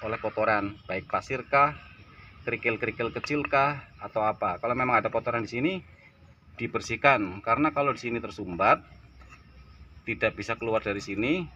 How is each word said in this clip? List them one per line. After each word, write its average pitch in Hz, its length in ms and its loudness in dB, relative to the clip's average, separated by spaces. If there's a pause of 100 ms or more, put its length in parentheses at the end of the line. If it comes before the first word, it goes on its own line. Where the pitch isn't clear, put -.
oleh 113 160 -4
kotoran, 107 560 0 (160)
baik 92 160 -6
pasir 123 400 -4
kah, 143 320 4 (640)
kerikil-kerikil 113 720 -2
kecil 147 320 -4
kah, 139 400 2 (160)
atau 107 240 -2
apa. 104 320 -2
Kalau 117 160 -2
memang 127 240 2
ada 107 160 0
kotoran 117 320 -2
di - 80 -12
sini, 139 180 0 (840)
dibersihkan, 113 800 2
karena 123 320 2
kalau 143 240 2
di 113 80 -12
sini 120 160 -2
tersumbat, 104 640 2 (1200)
tidak 110 320 0
bisa 110 240 -4
keluar 110 240 0
dari 101 160 -2
sini, 123 580 -2